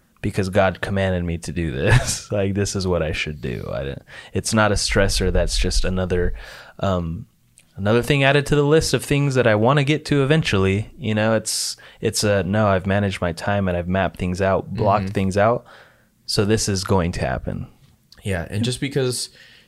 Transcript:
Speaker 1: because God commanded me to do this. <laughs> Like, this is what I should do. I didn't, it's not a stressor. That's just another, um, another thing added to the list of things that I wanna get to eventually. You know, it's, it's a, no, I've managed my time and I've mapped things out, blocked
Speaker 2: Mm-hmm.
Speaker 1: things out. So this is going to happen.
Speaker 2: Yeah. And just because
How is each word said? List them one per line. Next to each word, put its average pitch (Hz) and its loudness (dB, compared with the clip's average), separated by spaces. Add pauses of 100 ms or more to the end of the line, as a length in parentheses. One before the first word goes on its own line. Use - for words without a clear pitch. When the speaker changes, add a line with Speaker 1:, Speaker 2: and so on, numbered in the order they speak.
(220)
Speaker 1:
because 98 -2
God 95 0
commanded 95 -2
me 85 -4
to 82 -10
do 82 -2
this. 92 0
<laughs> - -8
Like, 98 -2
this 101 -2
is 95 -4
what 87 0
I 78 -4
should 76 -6
do. 50 -8
I 60 -6
didn't, 69 -8 (300)
it's - -4
not 107 4
a 98 2
stressor. 95 2
That's 87 2
just - 2
another, 90 0 (460)
um, 90 -2 (500)
another 107 2
thing 139 2
added 139 4
to 151 2
the 143 4
list 151 2
of 123 0
things 143 0
that 117 4
I 110 4
wanna 131 4
get 147 0
to 143 2
eventually. 107 2
You 110 -2
know, 110 2
it's, - -4 (240)
it's 110 -2
a, 101 4
no, 104 2
I've 95 2
managed 98 0
my 85 -2
time 98 -2
and 87 0
I've 85 -4
mapped 92 0
things 90 -2
out, 95 0
blocked 101 2
Speaker 2:
Mm-hmm. 95 -6
Speaker 1:
things 95 0
out. 110 2 (640)
So 110 0
this 107 0
is 95 -2
going 87 0
to - -4
happen. 57 -6 (560)
Speaker 2:
Yeah. 90 -4
And 104 -2
just 120 -4
because 131 -2 (400)